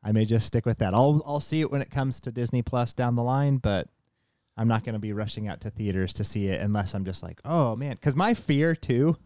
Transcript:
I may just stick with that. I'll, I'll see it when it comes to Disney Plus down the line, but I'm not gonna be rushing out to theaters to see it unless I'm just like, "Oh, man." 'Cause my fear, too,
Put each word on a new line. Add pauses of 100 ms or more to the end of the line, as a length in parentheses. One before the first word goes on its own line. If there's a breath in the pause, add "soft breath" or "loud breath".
I
may
just
stick
with
that.
I'll,
I'll
see
it
when
it
comes
to
Disney
Plus
down
the
line,
but (680)
I'm
not
gonna
be
rushing
out
to
theaters
to
see
it
unless
I'm
just
like,
"Oh,
man."
'Cause
my
fear,
too,